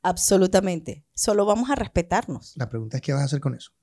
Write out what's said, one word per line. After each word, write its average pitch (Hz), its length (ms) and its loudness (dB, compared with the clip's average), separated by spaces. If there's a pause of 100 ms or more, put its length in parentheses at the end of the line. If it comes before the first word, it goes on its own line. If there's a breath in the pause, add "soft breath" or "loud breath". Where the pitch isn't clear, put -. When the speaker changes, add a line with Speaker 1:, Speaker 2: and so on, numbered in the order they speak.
Speaker 1:
Absolutamente. 185 1080 2
Solo 208 320 2
vamos 226 240 2
a 277 60 2
respetarnos. 180 800 -4
Speaker 2:
La 123 100 -4
pregunta 110 300 -8
es: - 40 -6
¿qué 139 120 -2
vas 139 80 0
a - 20 0
hacer 139 160 -2
con 127 140 -2
eso? - 160 -18 (120)